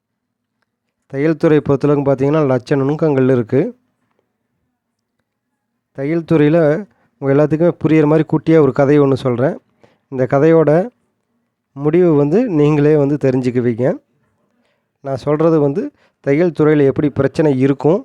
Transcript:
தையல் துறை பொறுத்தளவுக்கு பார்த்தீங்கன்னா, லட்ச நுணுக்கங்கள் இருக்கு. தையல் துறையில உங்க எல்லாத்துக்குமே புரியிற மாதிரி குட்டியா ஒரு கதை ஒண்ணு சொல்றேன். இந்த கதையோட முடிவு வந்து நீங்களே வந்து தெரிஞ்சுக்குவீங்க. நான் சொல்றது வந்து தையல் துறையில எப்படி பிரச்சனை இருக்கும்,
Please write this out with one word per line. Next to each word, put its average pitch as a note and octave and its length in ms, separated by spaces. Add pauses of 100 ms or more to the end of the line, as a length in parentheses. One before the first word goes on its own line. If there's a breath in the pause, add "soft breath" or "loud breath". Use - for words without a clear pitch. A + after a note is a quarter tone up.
(1120)
தையல் D3 300
துறை D3+ 140
பொறுத்தளவுக்கு C#3+ 480
பார்த்தீங்கன்னா, C#3 460
லட்ச B2+ 240
நுணுக்கங்கள் C#3 560
இருக்கு. B2 300 (2250)
தையல் D#3 340
துறையில D#3+ 560 (340)
உங்க C#3 120
எல்லாத்துக்குமே D3+ 380 (120)
புரியிற D#3 220
மாதிரி D#3 240
குட்டியா D#3+ 300
ஒரு C3+ 120
கதை C#3+ 280
ஒண்ணு C#3 140
சொல்றேன். B2+ 420 (520 soft breath)
இந்த C3 180
கதையோட D3+ 460 (1040)
முடிவு D#3+ 400
வந்து D3 240 (100)
நீங்களே D3+ 460
வந்து C#3+ 280
தெரிஞ்சுக்குவீங்க. B2 640 (1160)
நான் C3+ 240
சொல்றது D#3 340
வந்து C#3+ 220 (380)
தையல் D3+ 400
துறையில D3+ 260
எப்படி C#3+ 240
பிரச்சனை C#3 500
இருக்கும், C#3+ 460